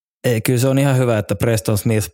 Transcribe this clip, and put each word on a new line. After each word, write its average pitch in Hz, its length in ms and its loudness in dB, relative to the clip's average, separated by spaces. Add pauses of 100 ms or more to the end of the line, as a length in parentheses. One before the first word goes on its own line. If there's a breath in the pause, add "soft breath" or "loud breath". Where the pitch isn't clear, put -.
(240)
Ei, 120 160 0
kyllä 127 180 0
se 131 100 0
on 135 100 2
ihan 139 180 2
hyvä, 120 220 2
että 104 160 -4
Preston 113 440 0
Smith 107 360 -2